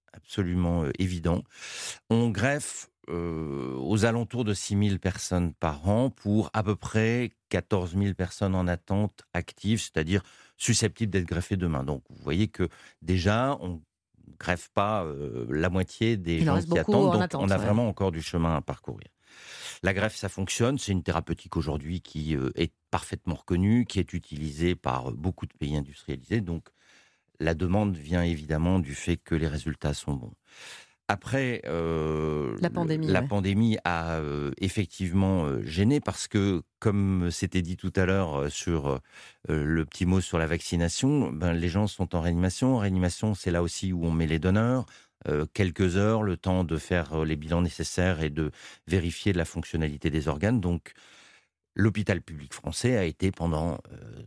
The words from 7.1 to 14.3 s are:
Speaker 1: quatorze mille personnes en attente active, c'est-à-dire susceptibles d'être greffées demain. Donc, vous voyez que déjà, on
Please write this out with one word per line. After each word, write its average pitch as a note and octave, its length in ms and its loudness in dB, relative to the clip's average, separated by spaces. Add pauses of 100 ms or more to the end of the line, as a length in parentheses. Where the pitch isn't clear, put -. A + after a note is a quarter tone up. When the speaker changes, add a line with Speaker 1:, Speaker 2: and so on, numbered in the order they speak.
Speaker 1:
quatorze F2+ 460 0
mille G2 200 2
personnes F#2+ 400 0
en F2+ 120 2
attente G2 560 -2 (100)
active, G2 460 -2
c'est-à-dire E2+ 440 0 (340)
susceptibles A2 540 0
d'être F2+ 160 0
greffées F2 300 -2
demain. D#2+ 260 0
Donc, C#2 260 -4
vous - 140 -20
voyez E2 240 2
que F2+ 200 -2 (340)
déjà, G#2 600 2
on F2 200 -6 (580)